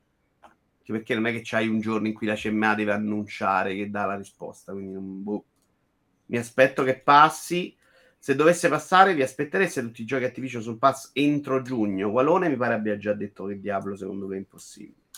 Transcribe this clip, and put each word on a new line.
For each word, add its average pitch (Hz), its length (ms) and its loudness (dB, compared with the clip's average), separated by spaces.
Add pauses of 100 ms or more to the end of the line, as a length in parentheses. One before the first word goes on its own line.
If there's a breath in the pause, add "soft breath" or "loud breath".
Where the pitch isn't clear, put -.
(420)
Anche - 500 -18
perché 110 220 -4
non 113 140 0
è 117 40 0
che 117 120 -4
c'hai 113 240 0
un 110 120 0
giorno 107 280 -2
in 107 80 -2
cui 110 100 -8
la 107 80 0
C 107 160 -4
M 107 140 0
A 107 100 4
deve 104 180 0
annunciare 101 840 -2
che 104 160 -6
dà 101 140 -4
la 98 120 -4
risposta, - 560 -16
quindi 98 200 -10
non, 95 300 -10
boh. 104 220 -6 (800)
Mi - 120 -4
aspetto 135 460 2
che 127 160 0
passi. 156 760 4 (440 soft breath)
Se 139 160 0
dovesse 165 320 6
passare, 185 460 4
vi 143 80 0
aspettereste 151 600 -2
tutti 117 200 -8
i 113 40 -10
giochi 127 200 -2
Activision 120 360 -6
sul 113 180 -8
Pass - 340 0
entro 143 480 0
giugno? 107 480 -2
Walone 156 400 2
mi 135 80 0
pare 117 160 0
abbia 107 240 -2
già 104 160 -2
detto 104 320 -10
che 98 160 -8
Diablo 98 340 -4
secondo 98 320 -8
me 95 80 -8
è 95 40 -6
impossibile. - 560 -18 (220)